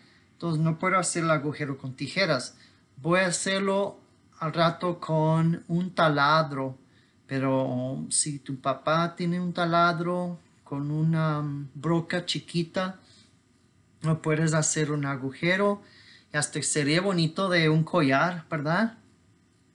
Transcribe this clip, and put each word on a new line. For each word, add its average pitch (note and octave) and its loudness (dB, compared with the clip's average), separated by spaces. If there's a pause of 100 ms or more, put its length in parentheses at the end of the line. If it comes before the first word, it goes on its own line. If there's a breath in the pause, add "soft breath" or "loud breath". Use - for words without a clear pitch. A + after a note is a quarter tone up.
(340 soft breath)
Entonces D#3+ -2
no D#3+ 2
puedo F#3 2
hacer F3 -2
el E3 2
agujero C#3+ -2
con C3 -10
tijeras. D3 -2 (400 soft breath)
Voy E3 2
a F#3+ 2
hacerlo G3 -2 (380)
al D#3+ -4
rato E3+ 0
con D#3+ 2
un F3 -2
taladro. C#3+ 2 (480 soft breath)
Pero C3 -2
si C#3+ -2
tu C3+ -8
papá D#3+ 0
tiene F3 -2
un F3 -4
taladro E3+ 0 (240)
con C#3+ -6
una, D#3 0
mm, C#3+ -6
broca E3+ -2
chiquita, F3 -4 (1040 soft breath)
no D#3 0
puedes D#3 2
hacer D#3 0
un D3 -2
agujero. F3 0 (520 loud breath)
Y D3+ -2
hasta D3 -4
sería D3+ 2
bonito F#3 0
de E3 4
un D#3 4
collar, D#3+ 2
¿verdad? E3 -2 (760)